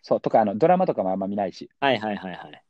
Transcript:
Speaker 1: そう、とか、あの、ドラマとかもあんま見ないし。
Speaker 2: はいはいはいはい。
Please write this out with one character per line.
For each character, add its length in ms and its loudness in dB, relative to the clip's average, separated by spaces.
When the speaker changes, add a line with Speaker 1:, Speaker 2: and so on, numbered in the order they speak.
Speaker 1:
そ 140 0
う、 60 -2
と 80 -2
か、 120 6
あ 40 4
の、 100 -2
ド 120 2
ラ 100 6
マ 100 2
と 80 -2
か 80 -2
も 80 -2
あ 40 -2
ん 40 -4
ま 80 -4
見 80 -6
な 100 -2
い 80 -6
し。 160 -18
Speaker 2:
は 120 2
い 80 0
は 140 -4
い 20 -6
は 160 -10
い 40 -12
は 120 -16
い。 220 -20